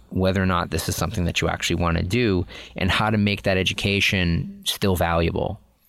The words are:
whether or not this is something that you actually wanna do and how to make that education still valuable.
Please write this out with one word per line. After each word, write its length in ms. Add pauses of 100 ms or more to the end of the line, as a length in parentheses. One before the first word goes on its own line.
whether 320
or 60
not 240
this 180
is 60
something 300
that 160
you 80
actually 260
wanna 260
do 460 (280)
and 140
how 220
to 80
make 240
that 140
education 1080
still 300
valuable. 640 (300)